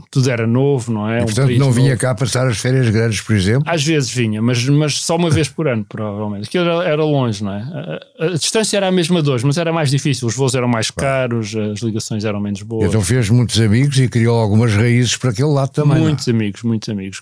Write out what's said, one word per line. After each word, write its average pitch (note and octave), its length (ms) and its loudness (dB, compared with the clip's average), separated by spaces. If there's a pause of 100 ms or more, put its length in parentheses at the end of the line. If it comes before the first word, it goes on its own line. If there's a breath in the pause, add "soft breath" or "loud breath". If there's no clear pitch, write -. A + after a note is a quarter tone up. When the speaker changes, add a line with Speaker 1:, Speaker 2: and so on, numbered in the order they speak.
Speaker 1:
tudo B2+ 200 2
era A#2 180 0
novo, B2 460 2
não G#2+ 160 -2
é? A#2 100 0
Speaker 2:
E, - 40 0
Speaker 1:
Um - 20 0
Speaker 2:
portanto, A#2 220 2
Speaker 1:
país B2+ 120 2
Speaker 2:
não C3+ 140 4
vinha C3 160 2
Speaker 1:
novo. B2 100 0
Speaker 2:
cá B2+ 160 0
passar C3 320 -2
as A#2+ 100 -2
férias B2+ 320 0
grandes, A2 300 0
por - 160 -2
exemplo? A2+ 340 2
Speaker 1:
Às E3 140 0
vezes D3 260 0
vinha, A2 320 -2
mas, A#2 220 0
mas C#3+ 380 2
só E3+ 160 -2
uma F3 120 0
vez D3+ 200 2
por D#3+ 180 -4
ano, A2+ 160 -2
provavelmente. G#2 640 -8
Aquilo F3+ 160 -2
era, E3+ 260 0
era D3+ 140 0
longe, B2+ 400 0
não G2+ 80 -4
é? G2+ 80 -8
A, C3 640 -10
a, D#3+ 40 0
a F3 80 -4
distância G#3+ 420 -2
era G3 100 0
a F#3 40 0
mesma F3+ 300 2
de D3 80 2
hoje, B2 160 0
mas C#3+ 120 0
era E3 160 0
mais D#3 180 0
difícil. C#3 340 -2
Os A2 100 -2
voos C3 200 0
eram B2 140 0
mais A2+ 200 0
Speaker 2:
Claro. C3+ 420 -2
Speaker 1:
caros, A2 220 -4
as G#2+ 260 -4
ligações A2 440 -4
eram G#2 160 -4
menos G2+ 220 -6
boas. A2+ 260 -2
Speaker 2:
Então G#2+ 140 2
fez A2 280 0
muitos A#2 300 2
amigos B2 400 2
e B2+ 80 4
criou A#2 320 2
algumas A2 340 4
raízes A#2+ 440 2
para B2 140 -2
aquele B2+ 180 0
lado C3+ 220 0
também, D3+ 260 2
não D#3+ 60 4
é? D#3+ 40 2
Speaker 1:
Muitos C#3+ 220 0
amigos, A2 340 -2
muitos A2+ 240 -2
amigos, G2 340 -8